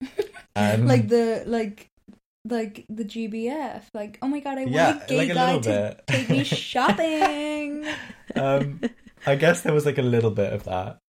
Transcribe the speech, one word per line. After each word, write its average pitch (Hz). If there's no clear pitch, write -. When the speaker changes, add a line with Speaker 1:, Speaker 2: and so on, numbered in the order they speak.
Speaker 1:
<laughs> 262
Speaker 2:
Um, 104
Speaker 1:
Like 117
the, 226
like, 220
like 226
the 220
G 220
B 226
F, 285
like, 214
"Oh 262
my 285
God, 277
I 262
want 262
Speaker 2:
Yeah, 302
Speaker 1:
a -
gay 262
Speaker 2:
like 262
a -
Speaker 1:
guy 254
Speaker 2:
little 143
Speaker 1:
to 113
Speaker 2:
bit. 104
Speaker 1:
take 143
me 135
Speaker 2:
<laughs> -
Speaker 1:
shopping." 302
Speaker 2:
Um, 139
I 139
guess 165
there 160
was, 147
like, 135
a 139
little 117
bit 98
of 101
that 92